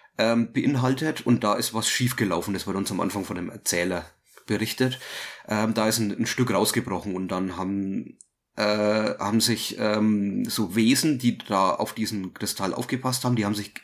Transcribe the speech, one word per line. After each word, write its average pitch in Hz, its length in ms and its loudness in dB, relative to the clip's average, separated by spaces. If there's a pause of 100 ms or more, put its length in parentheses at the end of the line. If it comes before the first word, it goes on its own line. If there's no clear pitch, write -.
(180)
ähm, 113 340 2
beinhaltet, 135 720 0
und 123 180 4
da 104 120 4
ist - 180 -2
was 110 160 0
schiefgelaufen. 104 640 0
Das 92 140 -2
wird 95 100 -2
uns 98 140 -2
am 92 100 -2
Anfang 95 240 -2
von 87 120 -6
dem 87 120 -6
Erzähler 87 560 -2 (400)
berichtet. 110 560 0 (480)
Ähm, 107 240 0
da 107 160 2
ist 110 120 2
ein, 104 100 0
ein 110 160 -2
Stück 120 260 0
rausgebrochen 98 640 0
und 92 120 -4
dann 92 280 -4
haben 98 640 -4 (380)
äh, 107 640 2
haben 107 220 2
sich, - 380 0
ähm, 104 640 2
so 98 320 -2
Wesen, 127 420 4
die 120 200 0
da 95 320 2
auf - 220 -2
diesen 101 420 -4
Kristall 98 400 -2
aufgepasst 127 500 -2
haben, 123 120 4
die 107 80 2
haben 104 100 0
sich 101 300 -8